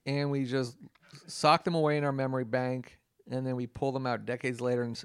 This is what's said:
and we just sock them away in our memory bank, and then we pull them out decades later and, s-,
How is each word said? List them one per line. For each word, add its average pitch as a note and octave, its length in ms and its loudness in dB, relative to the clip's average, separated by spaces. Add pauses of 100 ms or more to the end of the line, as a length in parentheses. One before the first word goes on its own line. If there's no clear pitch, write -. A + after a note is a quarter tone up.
and C#3+ 260 0
we C#3 140 0
just B2+ 320 -2 (500)
sock - 380 4
them F3 100 0
away D3+ 240 4
in C#3+ 60 0
our C#3+ 80 2
memory C3 320 0
bank, B2+ 560 -2 (280)
and B2+ 160 -4
then B2+ 120 -2
we B2 100 -2
pull C3+ 240 -2
them C3 160 -4
out A#2 180 -2
decades A#2+ 360 -4
later B2 240 2
and, A#2 120 -4
s-, - 80 -12